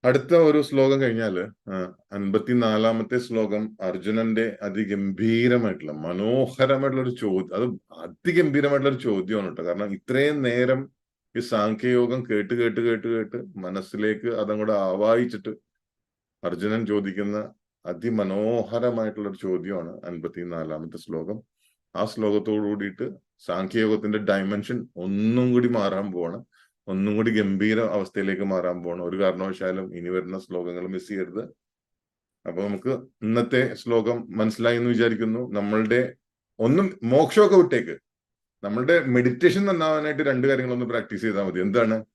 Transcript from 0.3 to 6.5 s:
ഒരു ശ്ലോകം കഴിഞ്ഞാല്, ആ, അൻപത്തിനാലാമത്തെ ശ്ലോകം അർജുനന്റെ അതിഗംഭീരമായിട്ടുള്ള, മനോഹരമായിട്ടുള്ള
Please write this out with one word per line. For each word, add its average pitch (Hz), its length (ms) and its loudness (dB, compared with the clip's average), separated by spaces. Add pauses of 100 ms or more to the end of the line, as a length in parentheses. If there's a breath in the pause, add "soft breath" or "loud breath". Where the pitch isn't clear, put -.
ഒരു 151 260 6
ശ്ലോകം 139 400 2
കഴിഞ്ഞാല്, 107 720 -2
ആ, 92 240 -6 (160)
അൻപത്തിനാലാമത്തെ 110 1040 0
ശ്ലോകം 110 640 -2
അർജുനന്റെ 107 800 -2
അതിഗംഭീരമായിട്ടുള്ള, 101 1300 0
മനോഹരമായിട്ടുള്ള 127 1160 0